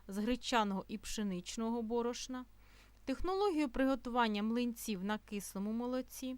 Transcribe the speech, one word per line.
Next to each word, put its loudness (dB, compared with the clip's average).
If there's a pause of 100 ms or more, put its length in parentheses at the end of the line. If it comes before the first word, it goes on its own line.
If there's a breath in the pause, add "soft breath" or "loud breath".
з -6
гречаного 2
і -6
пшеничного -2
борошна. -2 (600 soft breath)
Технологію 2
приготування 2
млинців 0
на 0
кислому -6
молоці. -4